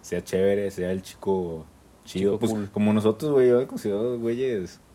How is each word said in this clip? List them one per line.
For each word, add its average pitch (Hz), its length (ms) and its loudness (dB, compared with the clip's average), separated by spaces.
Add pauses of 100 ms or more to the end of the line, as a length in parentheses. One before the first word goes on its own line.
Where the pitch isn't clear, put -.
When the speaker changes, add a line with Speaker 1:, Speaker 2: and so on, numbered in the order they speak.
Speaker 1:
sea 87 200 -6
chévere, 98 480 2
sea 90 200 -4
el 95 120 -2
chico 87 640 -4 (400)
chido. 98 280 0
Speaker 2:
Chico 107 80 -2
Speaker 1:
Pues, 110 120 0
Speaker 2:
cool. 104 180 -4
Speaker 1:
como 104 220 2
nosotros, 110 400 2
güey, 131 160 6
yo 123 140 6
he 135 40 -4
considerado 117 520 -4
güeyes 117 640 -4 (140)